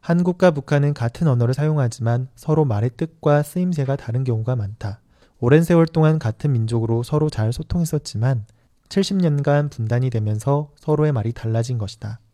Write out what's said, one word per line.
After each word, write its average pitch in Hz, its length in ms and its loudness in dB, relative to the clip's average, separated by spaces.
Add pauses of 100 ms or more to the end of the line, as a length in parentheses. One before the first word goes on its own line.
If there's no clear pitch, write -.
한국과 175 480 2
북한은 143 460 0
같은 120 320 -2
언어를 120 260 2
사용하지만 131 800 0
서로 156 300 0
말의 113 320 0
뜻과 147 460 0
쓰임새가 147 540 -2
다른 123 260 -4
경우가 120 320 -2
많다. 104 440 -6 (400)
오랜 143 240 4
세월 165 220 4
동안 156 320 2
같은 147 360 -2
민족으로 113 500 -2
서로 151 260 0
잘 110 240 -2
소통했었지만 131 920 -2 (420)
칠십 196 280 0
년간 147 520 2
분단이 120 400 -2
되면서 117 640 -2
서로의 151 360 0
말이 117 220 -2
달라진 117 440 -2
것이다. 107 420 -8 (140)